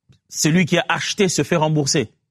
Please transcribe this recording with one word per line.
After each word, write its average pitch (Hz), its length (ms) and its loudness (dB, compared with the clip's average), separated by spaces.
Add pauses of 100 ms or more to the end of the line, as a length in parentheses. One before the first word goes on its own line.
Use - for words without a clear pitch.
(300)
celui 165 340 2
qui 170 140 0
a 165 100 0
acheté 170 400 -2
se 156 140 -2
fait 170 140 0
rembourser 151 540 0 (200)